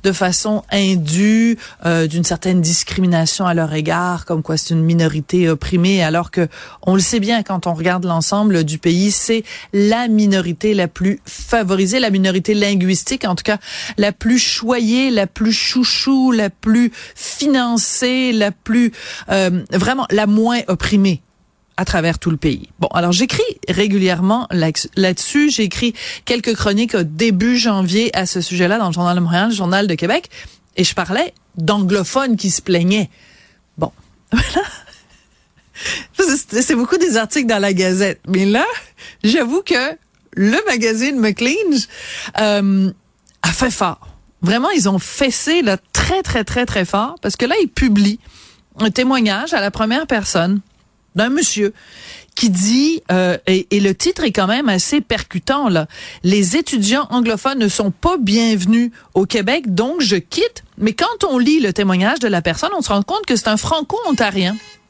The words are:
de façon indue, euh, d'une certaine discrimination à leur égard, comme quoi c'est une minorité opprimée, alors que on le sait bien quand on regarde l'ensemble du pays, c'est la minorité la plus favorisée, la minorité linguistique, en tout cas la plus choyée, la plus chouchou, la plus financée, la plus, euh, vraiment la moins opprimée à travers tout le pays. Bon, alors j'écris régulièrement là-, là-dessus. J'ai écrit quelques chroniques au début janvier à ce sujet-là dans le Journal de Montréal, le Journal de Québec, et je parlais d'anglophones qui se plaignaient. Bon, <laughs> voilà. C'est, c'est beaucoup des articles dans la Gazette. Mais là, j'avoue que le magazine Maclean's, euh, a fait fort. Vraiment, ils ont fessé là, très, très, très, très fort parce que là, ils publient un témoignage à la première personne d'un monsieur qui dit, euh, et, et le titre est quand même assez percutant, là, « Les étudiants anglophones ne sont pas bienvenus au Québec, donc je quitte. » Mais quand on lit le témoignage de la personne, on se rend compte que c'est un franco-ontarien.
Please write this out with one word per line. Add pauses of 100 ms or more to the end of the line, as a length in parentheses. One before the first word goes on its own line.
de
façon
indue, (300)
euh,
d'une
certaine
discrimination
à
leur
égard,
comme
quoi
c'est
une
minorité
opprimée,
alors
que (360)
on
le
sait
bien
quand
on
regarde
l'ensemble
du
pays,
c'est (300)
la
minorité
la
plus
favorisée,
la
minorité
linguistique,
en
tout
cas (400)
la
plus
choyée,
la
plus
chouchou,
la
plus (220)
financée,
la
plus, (380)
euh, (100)
vraiment
la
moins
opprimée (560)
à
travers
tout
le
pays. (100)
Bon,
alors
j'écris (260)
régulièrement
là-, (260)
là-dessus.
J'ai
écrit (320)
quelques
chroniques
au
début
janvier
à
ce
sujet-là
dans
le
Journal
de
Montréal,
le
Journal
de
Québec, (460)
et
je
parlais (220)
d'anglophones
qui
se
plaignaient. (680)
Bon, (200)
<laughs>
voilà. (1500)
C'est,
c'est
beaucoup
des
articles
dans
la
Gazette.
Mais
là, (580)
j'avoue
que (360)
le (100)
magazine
Maclean's, (520)
euh, (520)
a
fait
fort. (340)
Vraiment,
ils
ont
fessé
là, (160)
très,
très,
très,
très
fort
parce
que
là,
ils
publient (580)
un
témoignage
à
la
première
personne (540)
d'un
monsieur (640)
qui
dit,
euh,
et,
et
le
titre
est
quand
même
assez
percutant,
là, « (360)
Les
étudiants
anglophones
ne
sont
pas
bienvenus (240)
au
Québec,
donc
je
quitte. » (140)
Mais
quand
on
lit
le
témoignage
de
la
personne,
on
se
rend
compte
que
c'est
un
franco-ontarien. (360)